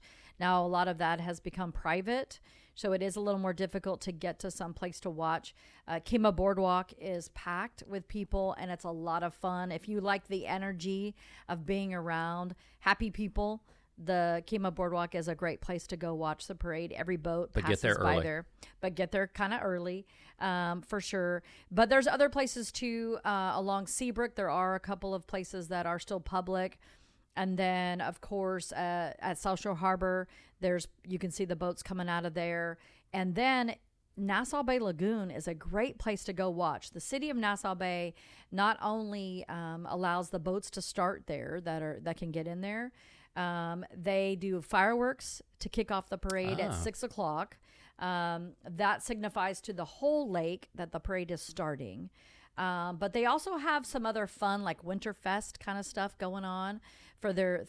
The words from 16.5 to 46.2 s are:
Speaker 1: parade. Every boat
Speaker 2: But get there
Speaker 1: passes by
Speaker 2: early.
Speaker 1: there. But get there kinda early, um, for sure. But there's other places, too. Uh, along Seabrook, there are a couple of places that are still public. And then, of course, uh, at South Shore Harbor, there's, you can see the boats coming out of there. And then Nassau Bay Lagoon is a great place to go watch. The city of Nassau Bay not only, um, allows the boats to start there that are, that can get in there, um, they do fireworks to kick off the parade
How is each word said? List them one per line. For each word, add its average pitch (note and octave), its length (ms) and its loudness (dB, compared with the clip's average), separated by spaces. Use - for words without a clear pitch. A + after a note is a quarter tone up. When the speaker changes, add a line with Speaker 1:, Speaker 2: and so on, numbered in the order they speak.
Speaker 1:
parade. E3+ 420 -4
Every F3 220 0
boat E3 340 0
Speaker 2:
But - 140 0
get G#2 160 4
there A2+ 140 4
Speaker 1:
passes G2 80 2
by - 140 6
Speaker 2:
early. E3 60 2
Speaker 1:
there. D#3+ 220 -4
But F#3 140 -2
get F3 180 -2
there G3 140 2
kinda G3+ 340 -2
early, F3+ 460 -2
um, F3+ 460 0
for G3+ 180 -2
sure. F3 400 0
But G#3+ 180 8
there's C4+ 160 8
other C#4 240 8
places, C4 420 0
too. A3+ 540 -2
Uh, G3 300 2
along G3 320 0
Seabrook, A#3 480 -2
there F#3+ 160 0
are F#3 240 2
a F#3+ 40 -2
couple F#3+ 360 -2
of F3+ 100 -6
places F#3 440 -6
that F3 180 0
are F3 100 0
still F#3+ 220 -4
public. F#3 580 0
And F#3 220 0
then, F3+ 440 2
of D#3 200 -4
course, F#3+ 500 -2
uh, F3 460 -2
at F3+ 220 -4
South F#3+ 220 0
Shore G3+ 140 0
Harbor, F#3 520 2
there's, F3+ 280 2
you F3+ 140 -4
can F3 140 -4
see F#3+ 140 -2
the F3 100 -2
boats F3 260 -2
coming F#3 260 -4
out F3 160 0
of E3+ 120 -4
there. E3+ 420 0
And F#3 200 0
then A#3+ 440 2
Nassau G3+ 460 2
Bay B3+ 160 4
Lagoon G3 540 0
is D3+ 160 -6
a E3+ 80 -2
great F3 420 0
place G#3+ 280 -2
to G3+ 80 -4
go F#3 180 0
watch. E3+ 400 0
The E3+ 80 -10
city C4+ 320 -2
of B3+ 60 -2
Nassau G3+ 360 0
Bay F3 400 -2
not G#3 280 4
only, G3+ 680 -2
um, E3+ 400 -6
allows F3+ 400 0
the F#3+ 100 -2
boats F#3 320 -2
to F#3 120 -6
start - 420 0
there D3 360 -4
that D#3+ 200 -2
are, D#3 220 -4
that E3 140 -4
can E3+ 140 -6
get D#3+ 160 -2
in E3+ 140 -6
there, A3 300 -4
um, F3 500 -2
they G3 400 2
do F#3 260 -2
fireworks A#3 840 2
to - 100 -4
kick A3 220 0
off F#3+ 180 -2
the G3 80 -2
parade F#3+ 420 0